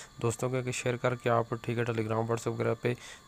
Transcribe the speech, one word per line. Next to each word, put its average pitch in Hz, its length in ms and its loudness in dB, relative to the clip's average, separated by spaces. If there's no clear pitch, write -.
दोस्तों 120 280 0
के, 131 140 0
कि 123 100 -2
share 123 240 0
करके 123 320 0
आप, 117 260 4
ठीक 117 220 -2
है, 120 80 2
Telegram, 113 420 0
WhatsApp 117 220 0
वगैरह 113 260 0
पे 123 200 0